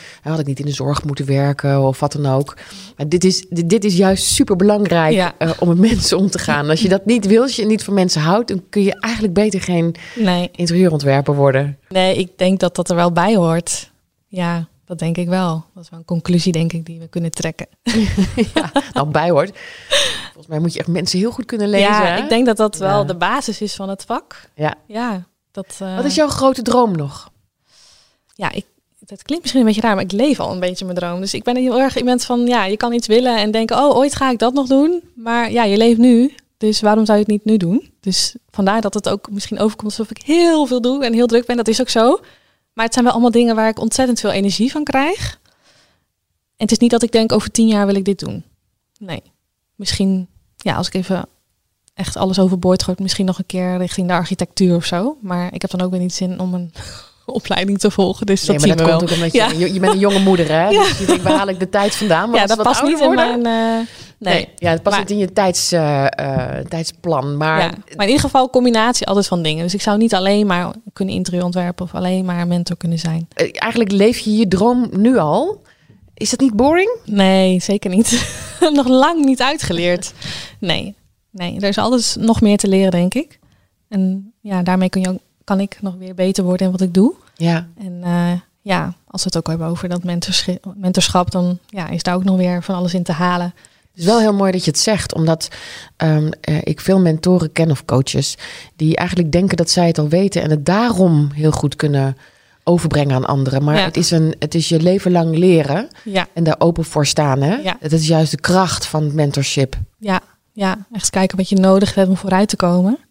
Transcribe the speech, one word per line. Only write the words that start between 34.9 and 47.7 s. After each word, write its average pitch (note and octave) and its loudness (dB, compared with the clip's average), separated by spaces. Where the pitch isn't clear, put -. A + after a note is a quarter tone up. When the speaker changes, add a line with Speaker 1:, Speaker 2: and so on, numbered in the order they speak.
Speaker 2:
Maar A#3 -2
ja, A#3 2
je G3+ 2
leeft A3+ 6
nu, B3 6
dus G#3+ 0
waarom G#3+ 4
zou G#3 4
je G#3 2
het G#3 0
niet G#3 -2
nu A3 4
doen? F#3+ 0
Dus - -4
vandaar G3+ 0
dat G#3 -2
het G#3 -4
ook G3+ -4
misschien G3+ -8
overkomt G#3+ -2
alsof A3 -6
ik - -16
heel D#4+ 4
veel B3 0
doe C4 0
en A#3 0
heel A#3 4
druk A#3 2
ben. B3 -2
Dat A3+ 0
is A3+ 2
ook B3 -2
zo. B3 4
Maar A3+ -2
het A#3 -4
zijn B3 2
wel A#3+ 4
allemaal A#3+ 4
dingen A#3 4
waar A3 2
ik A3 -2
ontzettend A#3+ 0
veel G#3 -2
energie G3+ 0
van D4+ -4
krijg. C#4+ -2
En - -8
het G#3+ 0
is A3+ -2
niet A#3 2
dat A#3 2
ik A#3 -2
denk, A3 2
"Over G#3+ 0
tien A3+ 2
jaar G3+ 2